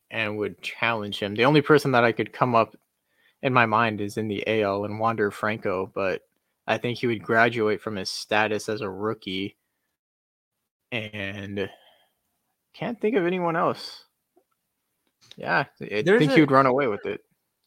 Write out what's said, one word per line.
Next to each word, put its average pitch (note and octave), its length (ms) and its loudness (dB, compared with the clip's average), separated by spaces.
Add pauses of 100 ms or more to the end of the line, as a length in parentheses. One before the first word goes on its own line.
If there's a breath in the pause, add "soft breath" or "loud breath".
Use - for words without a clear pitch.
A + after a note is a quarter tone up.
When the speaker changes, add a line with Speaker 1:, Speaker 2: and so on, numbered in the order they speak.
(100)
Speaker 1:
and G#2+ 280 -4
would G2 240 -6
challenge A2 560 -4
him. G#2 160 -4
The A2+ 100 2
only D3 160 6
person C#3+ 300 4
that A#2+ 140 4
I A#2 80 4
could A2 200 -4
come B2+ 220 0
up A2+ 220 2 (680)
in C3+ 100 0
my A#2+ 140 6
mind A2 340 2
is G#2 160 -8
in A2 120 -4
the G2+ 180 -4
A A2 160 0
L G2+ 220 0
and G#2 160 -8
Wander A2 320 0
Franco, G#2 600 -4
but F#2+ 300 -4 (460)
I A2 100 0
think A#2+ 200 -6
he B2+ 100 -2
would A2 160 -4
graduate A2+ 560 2
from G#2+ 160 -8
his F#2+ 140 -8
status G#2+ 580 -2
as G#2+ 120 -4
a G#2 80 -6
rookie, G2 680 -6 (1400)
and G2+ 760 -6 (1040 soft breath)
can't G#3+ 280 -10
think A3 160 0
of F3 100 2
anyone F3 300 -2
else. - 480 -4 (1300)
Yeah, - 280 -2 (160)
I G#2 220 -4
Speaker 2:
There's G3 180 4
Speaker 1:
think D3+ 100 4
Speaker 2:
a C4+ 60 2
Speaker 1:
he E3 40 6
would C#3+ 120 4
run C3+ 140 8
away C3 200 2
with G2+ 200 -4
it. G2+ 180 -8 (420)